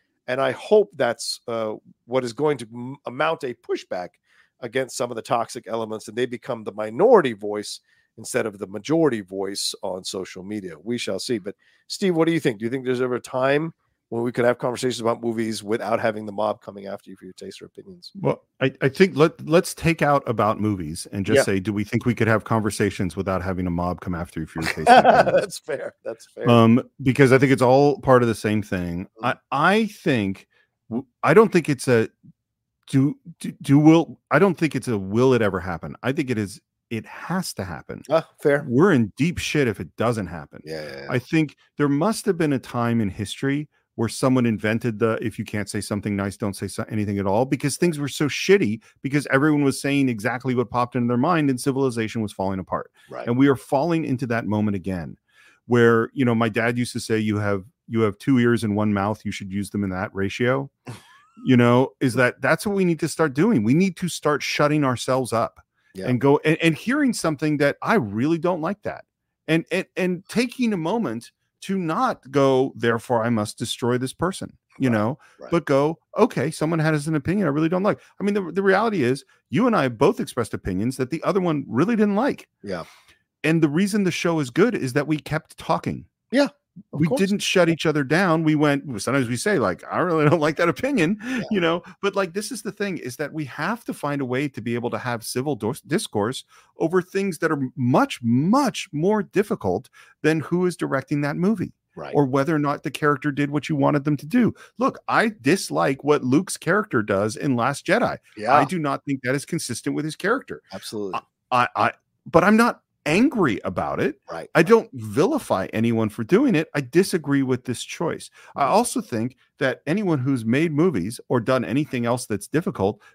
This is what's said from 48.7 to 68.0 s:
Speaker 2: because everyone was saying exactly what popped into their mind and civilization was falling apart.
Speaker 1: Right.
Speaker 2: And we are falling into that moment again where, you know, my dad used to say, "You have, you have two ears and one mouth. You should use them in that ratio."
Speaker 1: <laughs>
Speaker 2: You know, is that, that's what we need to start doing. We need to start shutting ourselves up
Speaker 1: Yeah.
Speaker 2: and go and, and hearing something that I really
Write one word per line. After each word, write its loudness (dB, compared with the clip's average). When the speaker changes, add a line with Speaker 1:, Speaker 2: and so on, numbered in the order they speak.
Speaker 2:
because -2
everyone 4
was 0
saying 2
exactly -4
what 0
popped -2
into 0
their 2
mind 2
and 0
civilization -2
was -4
falling -4
apart. -6
Speaker 1:
Right. -10
Speaker 2:
And 0
we 6
are 4
falling 0
into -2
that -4
moment 0
again -6
where, 6
you 0
know, 2
my 2
dad 0
used -4
to -6
say, -2
"You 0
have, -2
you -2
have 0
two 2
ears 4
and 0
one 2
mouth. -2
You -6
should -10
use -6
them -4
in -4
that -6
ratio." -2
Speaker 1:
<laughs> -14
Speaker 2:
You 2
know, 4
is 0
that, 2
that's 0
what -2
we 2
need 0
to -2
start -2
doing. 2
We 4
need 2
to -6
start -2
shutting 0
ourselves -2
up -2
Speaker 1:
Yeah. -10
Speaker 2:
and 0
go 6
and, 4
and 2
hearing 0
something -2
that 0
I 0
really 0